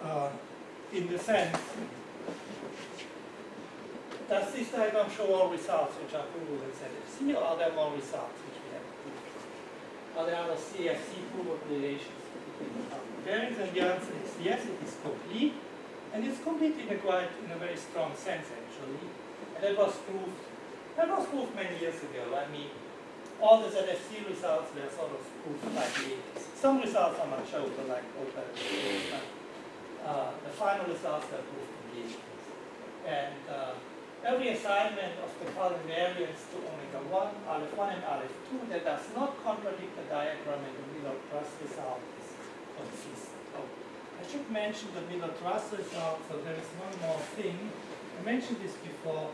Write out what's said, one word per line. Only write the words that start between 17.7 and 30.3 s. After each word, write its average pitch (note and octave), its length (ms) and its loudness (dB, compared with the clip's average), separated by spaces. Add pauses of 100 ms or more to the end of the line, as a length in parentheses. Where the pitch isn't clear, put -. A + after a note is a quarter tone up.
strong D#3 360 -2
sense, - 400 -2
actually. C3+ 560 -6 (460)
And - 80 -2
that G3+ 120 4
was G3 300 6
proved, F#3+ 320 -4 (600)
that E4 120 6
was F#4+ 160 4
proved B3+ 300 -2
many F3+ 260 -2
years E3 160 0
ago. B2+ 400 -4
I C#3+ 160 2
mean, D3 160 -6 (720)
all A3 180 12
the G#3+ 120 2
Z F#3+ 180 4
F F3+ 160 2
C G#3+ 240 -6
results E3+ 480 2
were C#3 160 -4
sort - 240 -2
of - 40 -6 (200)
proved D3 320 -4
by B2 80 2
the C3+ 320 0
eighties. - 400 -6
Some C4+ 260 6
results G#3 400 4
are D#3 80 2
much C3+ 260 -2
older, C3+ 380 0
like B2 240 -2
Opel, C3+ 320 -4 (640)
but, - 140 -2 (840)
uh, C3+ 240 2 (160)